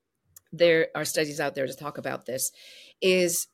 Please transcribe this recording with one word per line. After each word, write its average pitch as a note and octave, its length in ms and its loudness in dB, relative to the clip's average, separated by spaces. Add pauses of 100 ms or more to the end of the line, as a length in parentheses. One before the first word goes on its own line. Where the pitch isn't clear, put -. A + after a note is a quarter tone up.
(520)
there E3 440 4
are D3+ 80 -4
studies D3 340 -2
out C#3+ 160 -2
there C3+ 140 -2
to C#3+ 60 -10
talk D3 240 -10
about C3+ 280 -8
this, - 240 -4 (500)
is F3+ 540 2